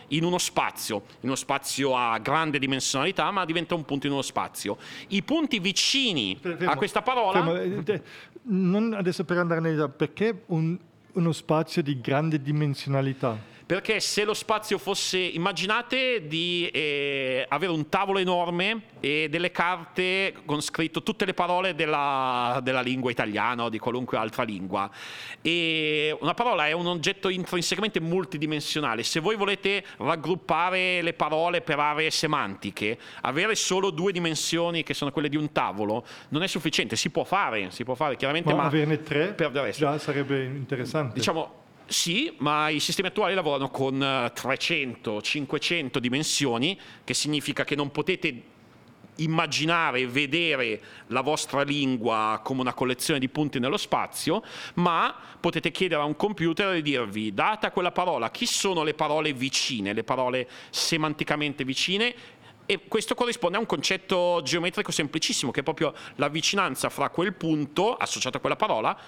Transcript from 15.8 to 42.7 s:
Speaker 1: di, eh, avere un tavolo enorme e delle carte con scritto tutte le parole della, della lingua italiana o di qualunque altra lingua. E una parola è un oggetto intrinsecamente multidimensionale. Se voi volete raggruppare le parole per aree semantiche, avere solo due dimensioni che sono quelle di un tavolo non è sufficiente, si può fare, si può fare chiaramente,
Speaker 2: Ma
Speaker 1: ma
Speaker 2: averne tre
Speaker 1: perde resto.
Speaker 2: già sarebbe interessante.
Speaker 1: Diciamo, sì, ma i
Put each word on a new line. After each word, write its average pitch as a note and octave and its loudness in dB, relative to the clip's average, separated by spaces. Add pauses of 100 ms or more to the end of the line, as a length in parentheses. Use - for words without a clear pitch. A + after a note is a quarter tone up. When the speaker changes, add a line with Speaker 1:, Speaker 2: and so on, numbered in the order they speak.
Speaker 1:
di, E3+ 0
eh, C#3 0
avere D#3+ 0
un D3+ 0
tavolo G3 2
enorme F3+ 0 (160)
e D3 0
delle E3+ 0
carte F#3 0 (120)
con D3 -2
scritto D#3+ -2
tutte G#3+ -2
le F#3 0
parole F3+ 0
della, C3+ 2
della C3 2
lingua B2 0
italiana A#2 0
o A#2 -2
di A2 -4
qualunque B2 -2
altra A2+ -2
lingua. G2 -4 (500)
E D#3 0
una E3 0
parola G3 2
è D3+ 2
un F3 0
oggetto F3+ 0
intrinsecamente F#3 -2
multidimensionale. D3+ -2
Se D#3+ -2
voi G#3+ 0
volete G3 0 (140)
raggruppare F3 0
le E3 0
parole E3 2
per D3+ 0
aree D3+ 2
semantiche, G#2+ -2 (240)
avere F3+ 0
solo F#3+ 2
due F3+ 0
dimensioni E3+ 0
che C#3+ -4
sono C#3 -2
quelle D3 -2
di C#3+ 0
un D3+ -2
tavolo G#2+ 0 (240)
non D3+ 0
è F#3+ 0
sufficiente, D#3+ 0
si - 0
può - 0
fare, A#2+ 0
si A2+ -8
può B2 -2
fare C#3+ 0
chiaramente, D#3 0
Speaker 2:
Ma D3 4
Speaker 1:
ma - 2
Speaker 2:
averne D3+ 2
tre D3+ 0
Speaker 1:
perde C#3+ 0
resto. C3 0
Speaker 2:
già D3 2
sarebbe C#3 0
interessante. B2+ -4
Speaker 1:
Diciamo, - -2 (240)
sì, G#3+ 0
ma D3+ 2
i D3+ 0